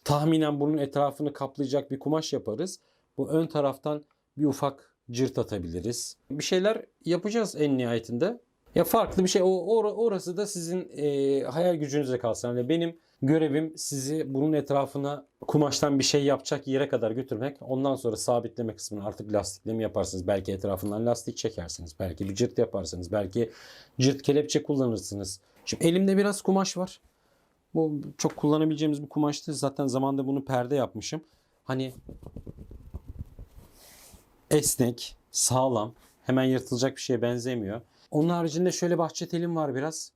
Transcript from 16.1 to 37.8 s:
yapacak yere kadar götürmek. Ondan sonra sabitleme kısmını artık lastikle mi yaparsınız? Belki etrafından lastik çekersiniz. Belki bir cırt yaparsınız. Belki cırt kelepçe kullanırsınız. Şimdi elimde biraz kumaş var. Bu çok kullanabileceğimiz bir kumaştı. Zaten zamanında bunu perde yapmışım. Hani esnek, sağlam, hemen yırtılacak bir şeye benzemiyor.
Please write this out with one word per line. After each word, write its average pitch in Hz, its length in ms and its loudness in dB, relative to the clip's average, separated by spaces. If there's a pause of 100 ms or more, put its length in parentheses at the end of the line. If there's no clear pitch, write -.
yapacak 139 420 0
yere 135 220 2
kadar 113 220 0
götürmek. 127 500 -4
Ondan 135 340 0
sonra 120 220 -2
sabitleme 113 600 0
kısmını 104 300 -8
artık 107 260 -8
lastikle 104 400 -2
mi 113 100 0
yaparsınız? 95 440 -2
Belki 98 260 0
etrafından 101 540 -2
lastik 120 300 -2
çekersiniz. - 640 -8
Belki 95 280 -6
bir 98 60 -6
cırt 117 240 0
yaparsınız. 90 540 -2
Belki 107 380 0 (500)
cırt 139 220 4
kelepçe 147 400 2
kullanırsınız. 104 800 -2 (240)
Şimdi - 200 -2
elimde 190 320 4
biraz 202 260 2
kumaş 190 340 2
var. 185 240 -8 (760)
Bu 156 260 0 (180)
çok - 180 0
kullanabileceğimiz 151 680 2
bir 143 60 -12
kumaştı. 147 460 -2
Zaten 139 320 -2
zamanında 135 400 0
bunu 135 180 -2
perde 127 320 0
yapmışım. 127 440 -4 (440)
Hani 131 300 -4 (2500)
esnek, 127 680 2 (140)
sağlam, 123 640 2 (280)
hemen 131 220 4
yırtılacak 131 520 0
bir - 40 -10
şeye 120 220 0
benzemiyor. 120 580 -2 (300)